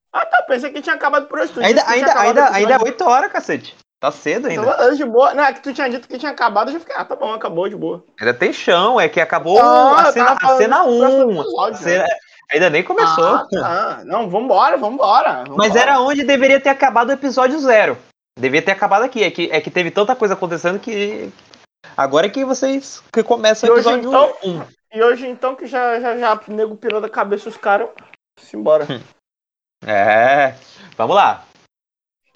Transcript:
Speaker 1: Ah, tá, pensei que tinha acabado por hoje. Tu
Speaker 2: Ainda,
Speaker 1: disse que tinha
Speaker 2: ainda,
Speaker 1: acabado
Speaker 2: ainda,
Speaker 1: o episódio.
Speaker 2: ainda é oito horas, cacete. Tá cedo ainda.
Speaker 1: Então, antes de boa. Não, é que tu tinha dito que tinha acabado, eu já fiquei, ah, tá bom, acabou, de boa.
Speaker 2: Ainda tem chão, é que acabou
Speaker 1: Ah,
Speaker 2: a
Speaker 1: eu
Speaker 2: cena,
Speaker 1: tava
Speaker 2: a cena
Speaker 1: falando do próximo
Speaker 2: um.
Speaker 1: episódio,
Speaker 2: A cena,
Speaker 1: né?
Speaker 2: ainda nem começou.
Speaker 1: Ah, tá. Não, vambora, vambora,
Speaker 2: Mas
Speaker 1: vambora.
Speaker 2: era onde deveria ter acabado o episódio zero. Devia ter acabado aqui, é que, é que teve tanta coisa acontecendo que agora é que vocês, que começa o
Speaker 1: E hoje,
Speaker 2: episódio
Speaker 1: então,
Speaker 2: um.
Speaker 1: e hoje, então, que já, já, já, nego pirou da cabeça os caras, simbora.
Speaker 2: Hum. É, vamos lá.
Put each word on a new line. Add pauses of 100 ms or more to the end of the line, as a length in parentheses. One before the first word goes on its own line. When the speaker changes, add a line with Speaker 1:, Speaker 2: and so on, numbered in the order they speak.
(120)
Speaker 1:
Ah,
tá,
pensei
que
tinha
acabado
por
hoje.
Tu
Speaker 2:
Ainda,
Speaker 1:
disse
que
tinha
Speaker 2:
ainda,
Speaker 1:
acabado
Speaker 2:
ainda,
Speaker 1:
o
episódio.
Speaker 2:
ainda
é
oito
horas,
cacete. (240)
Tá
cedo
ainda.
Speaker 1:
Então,
antes
de
boa.
Não,
é
que
tu
tinha
dito
que
tinha
acabado,
eu
já
fiquei,
ah,
tá
bom,
acabou,
de
boa. (160)
Speaker 2:
Ainda
tem
chão,
é
que
acabou
Speaker 1:
Ah,
Speaker 2:
a
Speaker 1:
eu
Speaker 2:
cena,
Speaker 1:
tava
Speaker 2:
a
cena
Speaker 1:
falando
do
próximo
Speaker 2:
um.
Speaker 1:
episódio,
Speaker 2:
A
cena,
Speaker 1:
né? (420)
Speaker 2:
ainda
nem
começou.
Speaker 1:
Ah,
tá.
Não,
vambora,
vambora,
Speaker 2:
Mas
Speaker 1:
vambora.
Speaker 2:
era
onde
deveria
ter
acabado
o
episódio
zero. (400)
Devia
ter
acabado
aqui,
é
que,
é
que
teve
tanta
coisa
acontecendo
que (640)
agora
é
que
vocês, (100)
que
começa
o
Speaker 1:
E
hoje,
Speaker 2:
episódio
Speaker 1:
então,
Speaker 2:
um. (320)
Speaker 1:
e
hoje,
então,
que
já,
já,
já,
nego
pirou
da
cabeça
os
caras, (500)
simbora.
Speaker 2:
Hum. (840)
É, (420)
vamos
lá. (920)